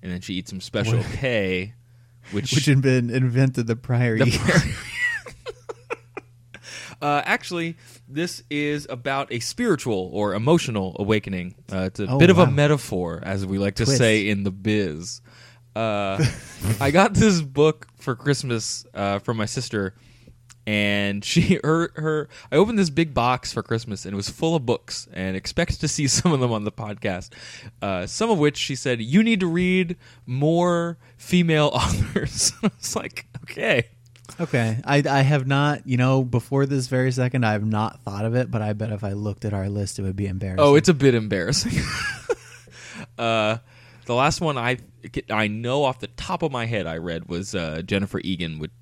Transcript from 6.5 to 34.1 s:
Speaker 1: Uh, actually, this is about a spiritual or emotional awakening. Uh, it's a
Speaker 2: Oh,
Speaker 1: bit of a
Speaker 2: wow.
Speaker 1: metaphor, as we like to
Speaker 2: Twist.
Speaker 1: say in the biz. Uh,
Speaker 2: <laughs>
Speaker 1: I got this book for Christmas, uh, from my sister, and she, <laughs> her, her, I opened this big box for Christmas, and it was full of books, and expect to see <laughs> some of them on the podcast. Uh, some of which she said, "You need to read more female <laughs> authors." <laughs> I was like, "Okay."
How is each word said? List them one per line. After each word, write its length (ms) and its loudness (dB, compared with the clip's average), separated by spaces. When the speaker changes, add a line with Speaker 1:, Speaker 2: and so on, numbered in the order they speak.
Speaker 1:
Uh, 220 2
actually, 540 -4
this 400 -4
is 400 -2
about 420 -4
a 80 -2
spiritual 720 -2
or 220 0
emotional 680 0
awakening. 560 -2
Uh, 120 -2
it's 180 -6
a 60 -4
Speaker 2:
Oh, 120 0
Speaker 1:
bit 100 10
of 100 8
a 40 10
Speaker 2:
wow. 60 6
Speaker 1:
metaphor, 760 0
as 220 -4
we 120 -2
like 180 0
to 100 0
Speaker 2:
Twist. 120 2
Speaker 1:
say 300 4
in 160 0
the 80 0
biz. 720 -2
Uh, 440 -2
Speaker 2:
<laughs> 300 -2
Speaker 1:
I 100 2
got 220 4
this 280 4
book 540 2
for 220 -4
Christmas, 760 -4
uh, 260 -2
from 180 -4
my 80 -2
sister, 500 -4
and 540 0
she, 360 2
<laughs> 20 -12
her, 320 0
her, 340 -4
I 60 0
opened 200 4
this 140 2
big 240 -2
box 360 0
for 120 -4
Christmas, 420 -6
and 80 -8
it 20 -4
was 140 -4
full 260 0
of 120 -2
books, 440 -4
and 240 -4
expect 460 -4
to 60 -2
see 200 -2
<laughs> 120 2
some 120 2
of 100 2
them 100 2
on 120 -4
the 80 -4
podcast. 600 -8
Uh, 240 -2
some 240 -2
of 80 4
which 180 2
she 200 -4
said, 260 -2
"You 220 4
need 160 2
to 80 0
read 500 0
more 720 0
female 500 2
<laughs> 60 0
authors." 840 0
<laughs> 60 -10
I 140 4
was 180 -8
like, 300 -10
"Okay." 420 0